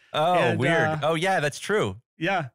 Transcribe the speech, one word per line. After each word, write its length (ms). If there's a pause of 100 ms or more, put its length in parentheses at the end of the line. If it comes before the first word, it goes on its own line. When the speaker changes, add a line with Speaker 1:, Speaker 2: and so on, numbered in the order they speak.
(120)
Speaker 1:
Oh, 240
Speaker 2:
And, 240
Speaker 1:
weird. 140 (140)
Speaker 2:
uh, 160
Speaker 1:
Oh, 120
yeah, 240
that's 200
true. 420 (160)
Speaker 2:
Yeah. 380